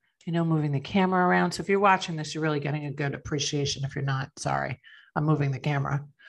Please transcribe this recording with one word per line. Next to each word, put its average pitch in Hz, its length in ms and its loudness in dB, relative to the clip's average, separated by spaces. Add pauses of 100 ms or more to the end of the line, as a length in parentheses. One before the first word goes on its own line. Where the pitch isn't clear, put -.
(260)
you 170 60 -2
know, 170 120 2
moving 156 280 2
the 139 80 0
camera 185 460 2
around. 180 260 4
So - 100 -6
if 165 60 -4
you're 196 100 4
watching 185 380 4
this, 151 180 -6
you're 156 80 -4
really 151 180 0
getting 147 260 -2
a 139 60 -6
good 143 220 -2
appreciation. 143 680 -2
If 135 100 -6
you're 139 100 -4
not, 135 340 -4
sorry, 135 420 -2 (340)
I'm 151 100 0
moving 143 260 2
the 127 100 -4
camera. 143 440 -2 (240)